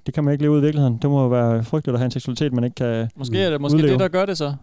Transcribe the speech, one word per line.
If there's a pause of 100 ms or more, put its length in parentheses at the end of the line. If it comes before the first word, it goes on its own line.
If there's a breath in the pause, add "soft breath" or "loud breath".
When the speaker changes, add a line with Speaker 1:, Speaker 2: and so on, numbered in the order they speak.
Speaker 1:
det
kan
man
ikke
leve
ude
i
virkeligheden.
Det
må
jo
være
frygteligt
at
have
en
seksualitet,
man
ikke
kan (100)
Speaker 2:
Måske
er
det
måske
Speaker 1:
udleve.
Speaker 2:
det,
der
gør
det
så.